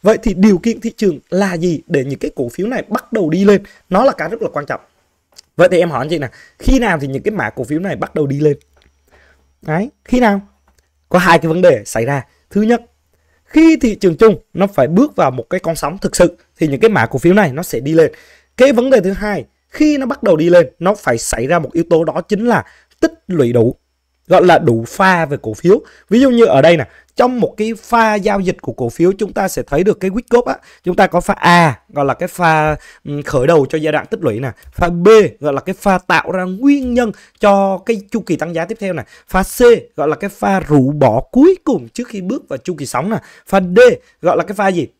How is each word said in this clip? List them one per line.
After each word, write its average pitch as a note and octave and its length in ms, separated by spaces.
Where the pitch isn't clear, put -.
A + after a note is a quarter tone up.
Vậy G#3+ 200
thì G3+ 120
điều F#3+ 240
kiện A3+ 220
thị A3+ 160
trường F3 220
là F#3 260
gì E3 300
để C#3 180
những C3+ 140
cái C#4+ 160
cổ B2 140
phiếu F3 180
này A#3 220
bắt - 240
đầu G3 180
đi F#3 140
lên? G3 180
Nó G3 140
là C4+ 80
cái D3+ 160
rất A3+ 140
là F#3 100
quan D3 140
trọng. - 140
Vậy F3 140
thì F3+ 80
em F3 120
hỏi C3+ 80
anh C3+ 100
chị D#3+ 100
nè, C3+ 100
khi C4 200
nào G3+ 220
thì C#3+ 60
những C3+ 160
cái G#3+ 100
mã B2+ 180
cổ C3 140
phiếu D3 140
này F3 180
bắt - 180
đầu D3+ 120
đi C#3 140
lên? D3 160
Đấy, F3+ 280
khi B3 160
nào? G3+ 200
Có F3 100
hai F3 200
cái E3 100
vấn E3+ 140
đề C3+ 220
xảy A#2 200
ra. C3+ 220
Thứ G3+ 120
nhất, A#3 200
khi D#4+ 320
thị A3 180
trường E3+ 220
chung G#3+ 220
nó F#3 120
phải C#3+ 200
bước A3 300
vào D3 140
một B2+ 200
cái F#3 100
con E3 160
sóng D#3+ 220
thực - 180
sự F3+ 200
thì E3 80
những C#3 140
cái A3+ 100
mã C3 160
cổ C3+ 120
phiếu E3+ 160
này G3 180
nó D3 100
sẽ - 180
đi C#3+ 120
lên. D#3+ 200
Cái C4+ 160
vấn A#3+ 180
đề B3 100
thứ F#3 120
hai, G3 320
khi D4+ 300
nó C4+ 80
bắt - 160
đầu G3 140
đi E3+ 140
lên, E3+ 180
nó F#3 160
phải B2 240
xảy A#2 280
ra E3+ 120
một C#3 140
yếu E3+ 180
tố, E3 140
đó D#3 160
chính G#3 260
là G3 180
tích - 120
lũy C3 240
đủ, D#3 240
gọi F#3 160
là E3+ 140
đủ D#3+ 300
pha F#3 380
về C#3+ 160
cổ A2 120
phiếu. F#3 260
Ví A3+ 100
dụ C4+ 100
như A#3 140
ở C3+ 180
đây E3 140
nè, C3+ 100
trong B3 240
một - 160
cái A3 160
pha A3 320
giao G3 260
dịch F3+ 220
của B2+ 100
cổ B2 160
phiếu, F3 240
chúng G3+ 200
ta G3 160
sẽ C3 140
thấy D#3+ 220
được G#3 160
cái F#3+ 100
wick A#3 280
up A#3+ 80
á, - 100
chúng F3+ 120
ta G3 100
có F3 140
pha G3 140
A, E3+ 540
gọi C#3+ 160
là C3+ 100
cái F3 140
pha, D#3 480
ừm, C#3+ 180
khởi C3 240
đầu D3+ 200
cho D#3+ 120
giai D#3 140
đoạn D3 140
tích A3+ 160
lũy A#2 180
nè, B2+ 120
pha F3 160
B, F3 200
gọi C#3+ 120
là C#3 80
cái F#3+ 180
pha F#3+ 200
tạo - 340
ra F#3 120
nguyên B3 500
nhân A#3+ 180
cho G3 380
cái G#3 320
chu A3+ 100
kỳ E3+ 160
tăng E3+ 180
giá D#3+ 100
tiếp G#3+ 160
theo F#3+ 120
nè, D3 120
pha F#3 140
C, - 160
gọi D3 120
là D3+ 80
cái G3 140
pha G3 300
rũ C#3 320
bỏ C3+ 280
cuối E4 440
cùng D#3 240
trước A#3+ 200
khi G3+ 120
bước G3+ 280
vào C#3 80
chu F3+ 180
kỳ C#3+ 120
sóng D3+ 240
nè, A3 60
pha G3 140
D, F3+ 180
gọi E3 140
là E3 60
cái G3 120
pha G3 140
gì? E3+ 180